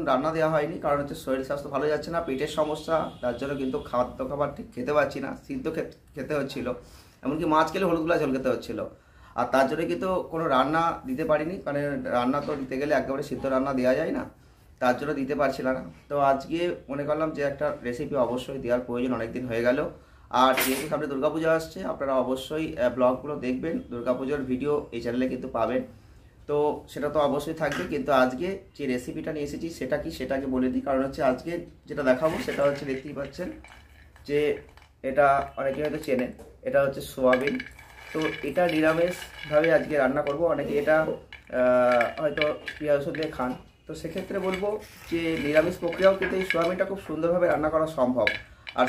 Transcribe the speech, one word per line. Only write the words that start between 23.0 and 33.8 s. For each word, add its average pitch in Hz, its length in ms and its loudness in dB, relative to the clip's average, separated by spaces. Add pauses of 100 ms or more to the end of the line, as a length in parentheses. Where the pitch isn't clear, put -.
দেখবেন, 131 300 -2 (160)
দুর্গাপুজোর 127 500 -2 (100)
video 135 220 0 (220)
এই 117 80 -6
চ্যানেলে 123 300 0
কিন্তু 127 240 -6
পাবেন। 120 260 0 (680)
তো 147 80 2 (340)
সেটা 147 240 -4
তো 156 40 2 (100)
অবশ্যই 147 320 -2
থাকবে, 156 220 -2 (100)
কিন্তু 139 180 0 (120)
আজকে 127 240 0 (280)
যে 143 80 -8 (100)
রেসিপিটা 156 420 -6
নিয়ে 147 140 -6
এসেছি - 180 -8 (120)
সেটা 143 240 -2
কি, 160 60 -6 (100)
সেটাকে 135 360 -2
বলে 127 180 2
দিই। 127 140 -2
কারণ 135 180 2
হচ্ছে 135 160 -4 (100)
আজকে 127 200 -4 (360)
যেটা 151 220 -4
দেখাবো 156 260 4 (100)
সেটা 143 220 -2
হচ্ছে, 143 240 0
দেখতেই 135 280 -6
পাচ্ছেন 139 300 -8 (800)